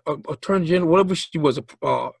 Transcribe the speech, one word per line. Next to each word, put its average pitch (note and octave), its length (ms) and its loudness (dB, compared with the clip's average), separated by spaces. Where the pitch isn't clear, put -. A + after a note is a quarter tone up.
a-, D3+ 260 -6
attorney F#3 340 -2
general, F3 240 2
whatever F#3+ 240 4
she - 240 -8
was, C#3 200 2
a, B2 60 -10
uh, B2+ 240 -2